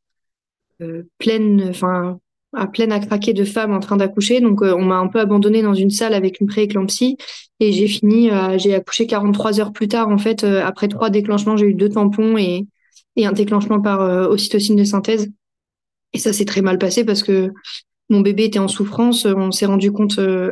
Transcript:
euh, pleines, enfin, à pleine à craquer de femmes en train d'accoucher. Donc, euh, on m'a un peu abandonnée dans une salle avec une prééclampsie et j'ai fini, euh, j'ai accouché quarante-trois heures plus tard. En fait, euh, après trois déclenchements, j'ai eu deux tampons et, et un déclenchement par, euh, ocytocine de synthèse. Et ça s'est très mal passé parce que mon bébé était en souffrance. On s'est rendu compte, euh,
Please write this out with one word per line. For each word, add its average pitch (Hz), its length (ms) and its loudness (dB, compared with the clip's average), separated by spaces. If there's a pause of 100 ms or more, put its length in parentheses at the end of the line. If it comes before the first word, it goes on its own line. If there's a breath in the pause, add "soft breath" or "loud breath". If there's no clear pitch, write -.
(800)
euh, 165 220 -12 (160)
pleines, 214 500 2
enfin, 180 500 -4 (340)
à 233 120 -4
pleine 214 260 -2
à 208 80 -2
craquer 208 340 -2
de 196 120 0
femmes 214 260 -4
en 196 80 0
train 202 180 -2
d'accoucher. 202 440 0
Donc, 208 220 2
euh, 190 120 4
on 180 80 0
m'a 185 140 2
un 185 100 0
peu 202 120 -2
abandonnée 208 420 2
dans 208 140 2
une 190 160 2
salle 220 240 -2
avec 190 260 -2
une 202 60 2
prééclampsie 208 680 -2 (420 loud breath)
et 214 120 2
j'ai 202 160 2
fini, 214 440 2
euh, 190 260 0
j'ai 196 160 2
accouché 190 320 -2
quarante-trois 208 540 0
heures 208 120 -2
plus 214 160 -4
tard. 226 220 0
En 208 80 2
fait, 220 260 -2
euh, 196 220 2
après 185 220 -4
trois 214 240 -2
déclenchements, 208 440 0
j'ai 208 120 4
eu 196 80 2
deux 196 140 2
tampons 214 480 2
et, 185 280 -2 (500 soft breath)
et 214 120 2
un 202 60 -2
déclenchement 208 460 0
par, 202 220 0
euh, 185 260 0
ocytocine 202 480 0
de 202 80 4
synthèse. 202 460 -2 (840)
Et - 40 -8
ça 214 160 -2
s'est 202 120 -2
très 196 180 -2
mal 185 160 0
passé 190 260 0
parce 202 160 0
que 190 300 0 (580 loud breath)
mon 202 120 4
bébé 202 240 2
était 214 120 -2
en 196 100 0
souffrance. 233 580 0
On 190 260 0
s'est 196 160 -2
rendu 196 240 2
compte, 202 260 -2
euh, 185 340 -2